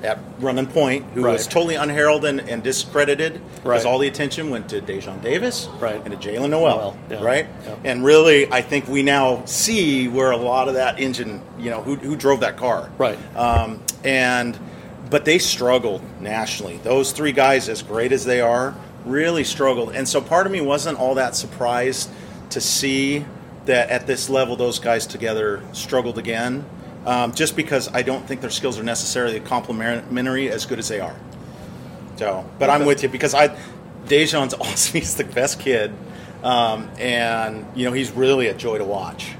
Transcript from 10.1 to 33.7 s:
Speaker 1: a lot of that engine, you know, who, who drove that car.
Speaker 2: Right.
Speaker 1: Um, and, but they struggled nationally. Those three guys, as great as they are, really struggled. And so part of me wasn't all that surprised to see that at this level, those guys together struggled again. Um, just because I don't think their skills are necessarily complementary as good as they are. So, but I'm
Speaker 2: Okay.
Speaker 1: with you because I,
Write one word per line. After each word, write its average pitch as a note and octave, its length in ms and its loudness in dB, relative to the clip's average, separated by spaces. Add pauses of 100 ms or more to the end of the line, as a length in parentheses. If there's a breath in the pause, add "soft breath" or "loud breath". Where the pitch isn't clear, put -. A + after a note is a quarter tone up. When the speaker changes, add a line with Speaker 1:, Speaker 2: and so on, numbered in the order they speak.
Speaker 1:
a B2 80 2
lot B2 300 2
of C3 80 0
that B2+ 240 0
engine, A#2+ 420 -4 (160)
you A#2 140 -6
know, A2+ 100 -4
who, C3+ 140 -4
who C#3+ 200 -6
drove C3+ 260 4
that G#2+ 160 0
car. A#2 420 -2
Speaker 2:
Right. A#2+ 180 2 (180)
Speaker 1:
Um, A#2 440 2 (240)
and, B2+ 520 2 (540 loud breath)
but D3 160 2
they D#3+ 140 6
struggled A#2+ 640 2 (180)
nationally. G#2 640 -6
Those C3 280 2
three D3 200 -2
guys, C3+ 380 4
as A2 140 -6
great A#2 280 0
as B2 140 0
they B2 160 2
are, A#2+ 320 2 (320 loud breath)
really D3+ 380 0
struggled. B2 520 0
And C3 120 -4
so C#3+ 120 2
part F3 280 2
of G3 40 -2
me F#3 100 -2
wasn't C#3+ 380 0
all B2+ 160 2
that B2+ 200 0
surprised B2 720 -2 (400 loud breath)
to C3 100 -4
see C#3 640 0 (420)
that B2 260 4
at A#2+ 160 -2
this C3 240 -2
level, C3 240 2
those A#2+ 240 0
guys A#2 260 0
together G#2+ 560 -2 (120)
struggled A#2+ 440 -2
again. A#2 480 -4 (400 loud breath)
Um, B2 300 0
just D#3 200 0
because C#3+ 380 0
I B2 80 2
don't B2+ 260 -2
think C3 140 -8
their A#2+ 80 -6
skills A2+ 300 -4
are A2 40 -8
necessarily A#2 560 -2
complementary B2 1120 -2
as G#2+ 160 -4
good A#2+ 140 -4
as A2 80 -6
they G#2+ 140 -4
are. E2+ 140 -6 (1000 loud breath)
So, G2 400 -4
but C#3 140 4
I'm D3 100 6
Speaker 2:
Okay. C#3+ 60 4
Speaker 1:
with C#3+ 160 4
you C3 60 0
because C3 260 -2
I, D3 200 6 (520 loud breath)